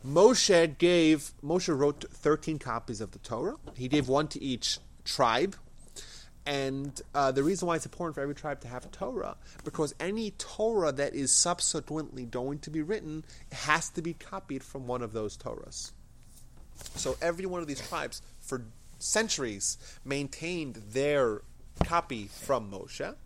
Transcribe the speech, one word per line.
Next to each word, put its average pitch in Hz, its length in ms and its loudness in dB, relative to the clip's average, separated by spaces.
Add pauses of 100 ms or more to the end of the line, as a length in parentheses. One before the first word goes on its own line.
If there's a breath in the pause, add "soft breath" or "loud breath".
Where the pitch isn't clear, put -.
Moshe 170 720 8
gave, 165 520 6 (120)
Moshe 170 320 2
wrote 143 360 2
thirteen 151 480 0
copies 117 420 -6
of 98 120 -8
the 98 80 -16
Torah. 156 360 -4 (180)
He 127 140 -6
gave 135 200 4
one 147 200 4
to - 140 -8
each 131 360 -2 (260)
tribe. 131 520 4 (920 loud breath)
And, 139 520 -2 (160)
uh, 139 160 4
the 135 120 4
reason 175 260 2
why 165 80 2
it's 156 80 -2
important 160 300 -6
for 143 80 -4
every 143 120 -2
tribe 147 280 -6
to 123 60 -12
have 123 180 -10
a - 20 -14
Torah, - 480 -6 (280 loud breath)
because 151 360 -2
any 208 380 -2
Torah 214 540 2
that 135 220 0
is 135 160 0
subsequently 156 920 0
going 127 360 -4
to 151 100 -12
be 156 100 -2
written 156 420 -4 (300 loud breath)
has - 380 2
to - 100 -6
be 165 140 -4
copied 147 500 -8
from 131 220 -10
one 123 160 -2
of 107 100 -6
those 107 240 -4
Torahs. - 560 -10 (1000)
So 131 260 -2
every 170 240 0
one 180 160 -2
of 160 60 -6
these 135 200 -6
tribes 147 360 -4 (180)
for 123 240 -6 (340)
centuries 131 760 0 (300 loud breath)
maintained 143 680 -4 (160)
their 135 500 4 (420)
copy 135 440 0
from 117 420 -2
Moshe 131 440 -6 (120)